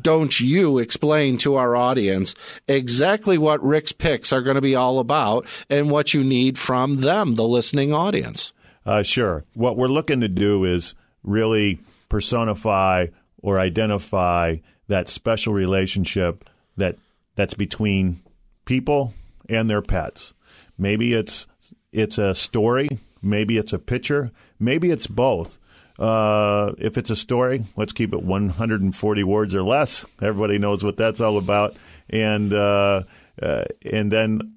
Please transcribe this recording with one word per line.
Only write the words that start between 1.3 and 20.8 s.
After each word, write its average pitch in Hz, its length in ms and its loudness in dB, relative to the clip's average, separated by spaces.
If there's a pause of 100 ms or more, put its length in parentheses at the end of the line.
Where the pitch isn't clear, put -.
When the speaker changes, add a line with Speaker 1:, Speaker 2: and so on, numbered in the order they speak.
Speaker 1:
to 139 180 2
our 123 220 2
audience 104 580 0 (320)
exactly 143 720 2
what 151 260 2
Rick's 151 300 0
Picks 147 400 0
are 131 80 0
gonna 135 180 0
be 135 160 2
all 127 240 2
about 127 480 0 (220)
and 147 200 2
what 147 240 2
you 147 80 2
need 131 360 2
from 131 400 0
them, 151 380 2
the 113 120 2
listening 139 460 2
audience? 151 580 -4 (340)
Speaker 2:
Uh, 104 160 2
sure. 98 520 -2
What 113 240 0
we're 127 100 2
looking 143 320 0
to 117 80 0
do 98 380 2
is 90 280 -2 (300)
really 104 560 0 (300)
personify 98 1000 0 (340)
or 98 180 0
identify 90 1000 0 (320)
that 92 180 0
special 113 460 -2
relationship 95 960 -2 (260)
that, 92 220 -2 (380)
that's - 180 -2
between 98 680 -2 (440)
people 131 480 0 (380)
and 113 200 0
their 104 120 2
pets. - 520 -6 (440)
Maybe 107 360 0